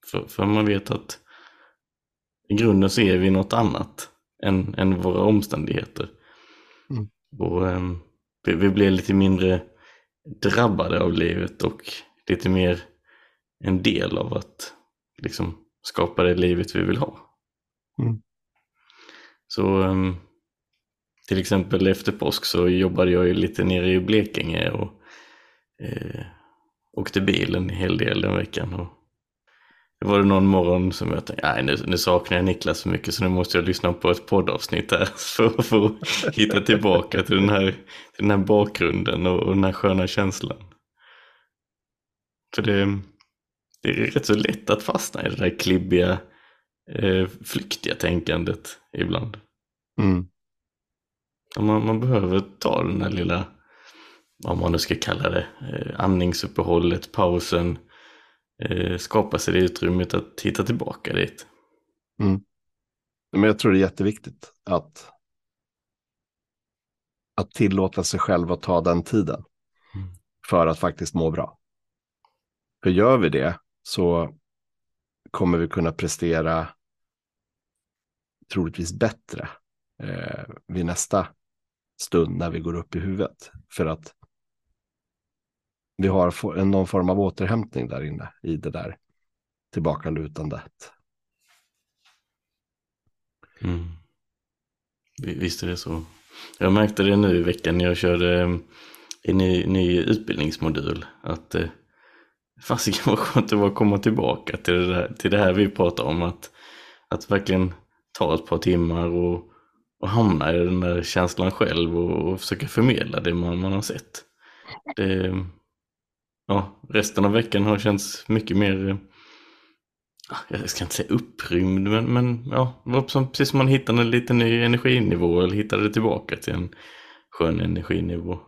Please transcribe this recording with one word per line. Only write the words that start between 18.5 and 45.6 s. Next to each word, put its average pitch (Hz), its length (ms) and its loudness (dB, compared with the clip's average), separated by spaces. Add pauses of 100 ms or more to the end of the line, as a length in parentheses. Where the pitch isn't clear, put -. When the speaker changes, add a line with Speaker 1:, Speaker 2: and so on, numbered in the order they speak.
Speaker 1:
Så, 98 340 2
ehm, 92 340 0 (1120)
till 95 100 0
exempel 95 480 2
efter 95 260 0
påsk - 320 -4
så 90 240 2
jobbade 90 420 2
jag 90 160 4
ju 90 80 2
lite 90 300 -2
nere 92 280 2
i 92 80 4
Blekinge 85 680 0
och, - 220 -4 (920)
eh, - 440 -10 (680)
åkte - 280 -2
bil 92 340 0
en 92 140 -2
hel 92 300 -2
del 101 220 0
den 95 160 0
veckan. - 380 -4
Och 90 120 -8 (1120)
det 98 60 -4
var 101 120 4
det 101 60 6
någon 98 220 6
morgon 90 460 4
som 90 200 -6
jag - 140 -4
tänkte, - 200 -6
"Nej, 64 160 0
nu, 69 140 0 (100)
nu 87 120 -2
saknar 90 400 2
jag 90 60 2
Niklas 87 340 0
så - 100 -6
mycket - 260 -4
så - 100 -2
nu 90 60 2
måste 90 280 0
jag 85 80 0
lyssna 90 260 0
på 87 180 0
ett - 160 0
poddavsnitt - 640 -2
här - 140 2
<laughs> - 120 -8
för, 117 460 0
för 107 240 4 (420)
att - 60 -6
hitta 104 260 2
tillbaka 101 600 2
till 98 140 0
den 98 120 4
här, 98 240 4
till - 560 -6
den - 20 4
här 98 160 2
bakgrunden 92 800 2
och, 90 140 2
och 90 140 0
den 98 100 4
här 95 80 2
sköna 95 340 2
känslan." - 520 -4 (2000)
För 110 80 -2
det, 101 360 2 (840)
det - 80 -2
är - 200 0
rätt - 160 -2
så 104 80 4
lätt - 360 -2
att 107 120 0
fastna - 440 -6
i - 40 -2
det - 60 -8
där 90 220 -2
klibbiga, 90 600 2 (760)